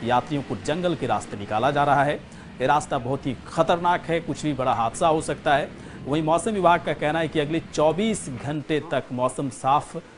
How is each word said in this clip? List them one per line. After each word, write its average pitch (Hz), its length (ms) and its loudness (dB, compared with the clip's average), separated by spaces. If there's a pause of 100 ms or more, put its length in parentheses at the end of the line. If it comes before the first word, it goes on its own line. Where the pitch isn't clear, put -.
यात्रियों 123 380 2
को 127 140 -6
जंगल 160 400 -2
के 131 120 -4
रास्ते 107 300 -2
निकाला 107 340 0
जा 143 120 2
रहा 139 200 4
है। 147 120 2 (460)
ये 127 60 2
रास्ता 147 300 2
बहुत 131 280 -4
ही 131 100 -4 (120)
खतरनाक 175 580 2
है, 165 140 0
कुछ 160 240 -6
भी 151 100 0
बड़ा 127 200 0
हादसा 117 340 0
हो 160 140 4
सकता 147 340 0
है। 151 160 0 (340)
वहीं 151 180 0
मौसम 165 280 2
विभाग 175 340 4
का 160 80 -2
कहना 151 260 0
है 165 80 0
कि 156 120 0
अगले 151 220 0 (120)
चौबीस 165 560 2
घंटे 143 500 -2
तक 143 320 -2
मौसम 127 380 -2
साफ 160 540 0 (140)